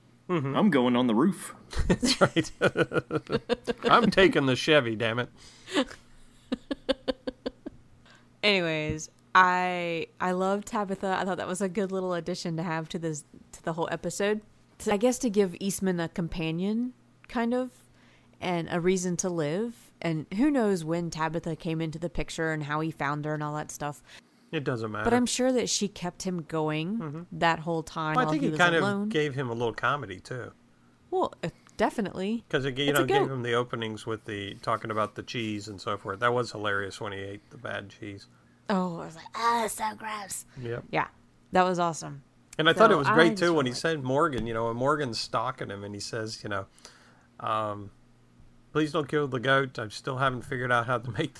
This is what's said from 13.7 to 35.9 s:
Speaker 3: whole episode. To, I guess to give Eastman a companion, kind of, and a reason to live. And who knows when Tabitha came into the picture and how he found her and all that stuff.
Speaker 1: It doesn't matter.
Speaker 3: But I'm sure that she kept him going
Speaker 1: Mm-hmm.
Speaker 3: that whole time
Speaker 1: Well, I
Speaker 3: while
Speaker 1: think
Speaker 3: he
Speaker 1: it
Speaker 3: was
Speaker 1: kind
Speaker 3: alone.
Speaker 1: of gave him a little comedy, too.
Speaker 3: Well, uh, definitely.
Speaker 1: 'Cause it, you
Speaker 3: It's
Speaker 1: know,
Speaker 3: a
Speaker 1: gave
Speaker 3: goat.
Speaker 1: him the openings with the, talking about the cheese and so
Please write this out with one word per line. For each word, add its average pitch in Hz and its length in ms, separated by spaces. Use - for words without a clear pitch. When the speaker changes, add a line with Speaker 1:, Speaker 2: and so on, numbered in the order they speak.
Speaker 3:
whole 165 160
episode. 202 500
To, 214 140
I 208 40
guess 240 240
to 247 100
give 190 300
Eastman 190 400
a 165 80
companion, 180 840
kind 233 260
of, 254 160
and 170 300
a 175 100
reason 180 380
to 190 100
live. 175 480
And 160 220
who 277 140
knows 208 340
when 170 260
Tabitha 160 440
came 160 260
into 160 200
the 165 100
picture 160 420
and 151 120
how 147 160
he 160 100
found 147 340
her 151 100
and 151 80
all 147 120
that 151 160
stuff. - 320
Speaker 1:
It 156 140
doesn't 117 260
matter. 104 140
Speaker 3:
But 233 100
I'm 247 120
sure 254 260
that 233 180
she - 160
kept - 380
him 180 240
going 156 500
Speaker 1:
Mm-hmm. 160 220
Speaker 3:
that 165 220
whole 160 240
time 156 320
Speaker 1:
Well, 254 60
I - 20
Speaker 3:
while - 80
Speaker 1:
think 302 100
Speaker 3:
he 247 60
Speaker 1:
it - 20
Speaker 3:
was 156 80
Speaker 1:
kind 175 160
Speaker 3:
alone. 202 300
Speaker 1:
of 214 60
gave 151 260
him 131 120
a 117 60
little 117 180
comedy, 120 460
too. 107 320
Speaker 3:
Well, 359 200
uh, 165 60
definitely. 214 720
Speaker 1:
'Cause 135 160
it, 135 120
you 143 140
Speaker 3:
It's 143 80
Speaker 1:
know, 135 60
Speaker 3:
a - 20
Speaker 1:
gave 392 220
Speaker 3:
goat. 135 40
Speaker 1:
him 127 120
the 120 100
openings 117 500
with 110 200
the, 101 320
talking 113 340
about 107 240
the 110 80
cheese 107 460
and 98 120
so 104 160